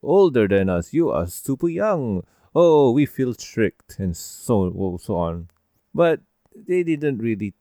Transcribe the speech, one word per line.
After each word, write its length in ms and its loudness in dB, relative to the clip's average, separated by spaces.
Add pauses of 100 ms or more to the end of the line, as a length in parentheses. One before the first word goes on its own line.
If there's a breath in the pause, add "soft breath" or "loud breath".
older 460 4
than 200 2
us. 240 -2
You 180 0
are 160 -2
super 420 -6
young. 560 -2 (300)
Oh, 380 6
we 120 4
feel 300 -4
tricked," 640 -6
and 180 -4
so, 880 -4
so 140 -6
on. 320 -4 (440)
But 280 0 (340)
they 300 -4
didn't 340 -2
really 420 -4